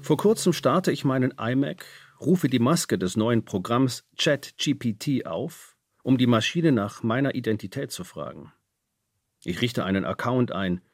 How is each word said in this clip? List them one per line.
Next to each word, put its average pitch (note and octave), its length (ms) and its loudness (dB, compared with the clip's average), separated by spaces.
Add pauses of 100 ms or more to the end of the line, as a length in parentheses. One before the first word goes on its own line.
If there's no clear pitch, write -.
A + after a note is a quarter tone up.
Vor D3+ 80 4
kurzem G#3 360 2
starte D3 380 2
ich C#3 140 -4
meinen C3 320 2
iMac, C3 480 -2 (340)
rufe D#3 300 2
die B2+ 80 0
Maske A#2+ 400 2
des F#2 180 -2
neuen A2+ 300 2
Programms A#2 720 -2
Chat - 420 -2
G C#3+ 160 -2
P A2+ 200 -2
T C3 340 -4
auf, G#2+ 500 -10 (240)
um C3 160 4
die B2 80 4
Maschine C3 460 4
nach G#2 320 0
meiner B2+ 320 0
Identität A2+ 560 -4
zu - 120 -12
fragen. D2 480 -14 (920)
Ich - 180 -4
richte A#2+ 220 -2
einen F#2+ 220 0
Account B2 460 -2
ein, F2+ 300 -2 (120)